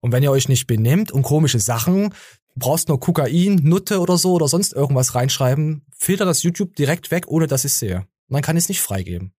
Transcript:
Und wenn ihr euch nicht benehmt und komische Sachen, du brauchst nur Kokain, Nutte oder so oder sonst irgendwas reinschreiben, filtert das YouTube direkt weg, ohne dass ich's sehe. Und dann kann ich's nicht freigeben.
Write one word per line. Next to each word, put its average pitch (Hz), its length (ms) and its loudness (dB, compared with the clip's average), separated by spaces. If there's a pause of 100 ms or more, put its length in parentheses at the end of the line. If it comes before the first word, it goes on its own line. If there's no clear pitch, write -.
Und 120 100 0
wenn 127 100 2
ihr 143 80 2
euch 135 180 2
nicht 127 180 0
benehmt 123 440 2
und 139 120 0
komische 147 360 2
Sachen, 175 520 0
du - 60 -20 (400)
brauchst 131 320 -2
nur 139 120 0
Kokain, 170 640 2
Nutte 190 360 2
oder 175 180 2
so 180 160 2
oder 160 140 2
sonst 170 260 0
irgendwas 131 400 0
reinschreiben, 135 720 0 (100)
filtert 196 320 0
das - 140 0
YouTube 175 340 -2
direkt 147 340 -2
weg, 170 160 -4
ohne 160 200 0
dass 139 180 -2
ich's 143 140 -2
sehe. 92 220 -4 (280)
Und 127 60 -6
dann 143 80 0
kann 160 140 0
ich's 170 120 0
nicht 190 140 -4
freigeben. 90 560 -6